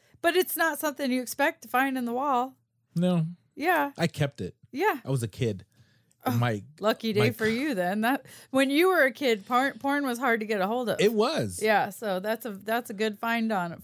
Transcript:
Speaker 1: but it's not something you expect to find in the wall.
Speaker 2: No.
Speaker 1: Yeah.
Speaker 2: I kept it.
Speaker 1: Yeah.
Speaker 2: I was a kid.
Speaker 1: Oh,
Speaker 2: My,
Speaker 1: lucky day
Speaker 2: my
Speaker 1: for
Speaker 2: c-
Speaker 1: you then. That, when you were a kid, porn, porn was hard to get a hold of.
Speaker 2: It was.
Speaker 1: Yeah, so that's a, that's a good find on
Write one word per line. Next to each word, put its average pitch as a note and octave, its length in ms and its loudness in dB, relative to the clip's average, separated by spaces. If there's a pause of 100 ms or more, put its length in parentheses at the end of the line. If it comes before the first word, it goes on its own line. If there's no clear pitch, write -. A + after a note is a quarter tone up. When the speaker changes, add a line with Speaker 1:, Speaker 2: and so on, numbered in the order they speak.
(220)
Speaker 1:
but E4+ 140 2
it's F#4 200 2
not D#4+ 220 0
something C#4+ 340 -2
you B3+ 120 0
expect C#4 400 -2
to A3+ 40 -16
find C4 300 0
in B3 80 -2
the A#3 80 -4
wall. C4 400 0 (420)
Speaker 2:
No. F3 300 2 (300)
Speaker 1:
Yeah. D4+ 420 0
Speaker 2:
I E3 80 0
kept - 360 -2
it. F#2 120 -8 (180)
Speaker 1:
Yeah. E4 320 0
Speaker 2:
I - 60 -6
was C3 140 0
a A2+ 40 -2
kid. G2+ 380 -4 (580)
Speaker 1:
Oh, B3+ 140 -2
Speaker 2:
My, A#2 240 0 (180)
Speaker 1:
lucky A3 340 -2
day G3+ 60 0
Speaker 2:
my G#3+ 120 4
Speaker 1:
for G#3+ 160 -2
Speaker 2:
c- A3+ 120 0
Speaker 1:
you C#4+ 140 -2
then. F#3 280 -2
That, B3+ 260 0 (240)
when C4+ 180 2
you D#4+ 200 4
were F4 160 4
a C4 60 2
kid, A3+ 360 0
porn, B3+ 320 0
porn C#4+ 260 0
was A#3+ 140 -2
hard A#3 220 2
to A3 40 -6
get G#3 160 -2
a F#3 60 2
hold A#3+ 200 -2
of. - 140 0
Speaker 2:
It G#3+ 120 4
was. G#3 500 0
Speaker 1:
Yeah, G#3 260 4
so F#3+ 300 -4
that's G#3+ 260 -4
a, A3+ 60 -8
that's A3 400 -6
a - 20 -10
good G#3 240 -4
find A#3 340 -2
on F3 320 -4